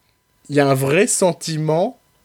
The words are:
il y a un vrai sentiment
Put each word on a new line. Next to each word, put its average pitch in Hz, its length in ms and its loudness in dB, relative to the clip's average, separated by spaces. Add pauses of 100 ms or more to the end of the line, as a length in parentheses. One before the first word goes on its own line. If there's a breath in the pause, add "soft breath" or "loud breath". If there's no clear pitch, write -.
(480)
il 143 80 -4
y 143 40 4
a 143 80 2
un 135 60 4
vrai 143 320 2
sentiment 165 920 -2 (260)